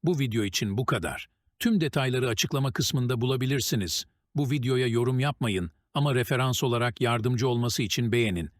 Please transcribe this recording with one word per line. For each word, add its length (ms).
Bu 160
video 260
için 320
bu 100
kadar. 420
Tüm 220
detayları 480
açıklama 440
kısmında 480
bulabilirsiniz. 840
Bu 160
videoya 360
yorum 340
yapmayın 500
ama 200
referans 480
olarak 380
yardımcı 480
olması 340
için 300
beğenin. 480